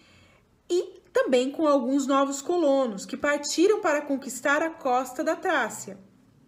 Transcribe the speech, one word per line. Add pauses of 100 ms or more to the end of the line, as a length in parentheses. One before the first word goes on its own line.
(680)
e (160)
também
com
alguns
novos
colonos
que
partiram
para
conquistar
a
costa
da
Trácia. (520)